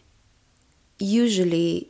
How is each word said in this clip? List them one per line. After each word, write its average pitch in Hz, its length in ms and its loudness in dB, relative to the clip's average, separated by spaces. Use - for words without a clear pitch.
usually 185 920 0